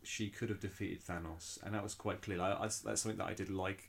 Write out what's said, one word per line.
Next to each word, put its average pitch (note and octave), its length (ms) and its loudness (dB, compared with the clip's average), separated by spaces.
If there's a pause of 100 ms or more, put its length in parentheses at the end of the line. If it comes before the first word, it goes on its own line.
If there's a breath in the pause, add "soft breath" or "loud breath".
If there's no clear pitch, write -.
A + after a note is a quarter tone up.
she - 260 0
could A#2 220 -2
have G2+ 100 -2
defeated F#2+ 440 -2
Thanos, E2 580 -4
and G2+ 120 -2
that G#2 80 2
was G#2 120 -4
quite F#2+ 280 0
clear. F#2 180 2
I, F#2+ 120 6
I, - 100 2
that's G#2+ 380 2
something A2 160 2
that F#2+ 100 2
I - 80 0
did F#2 160 0
like F#2+ 380 0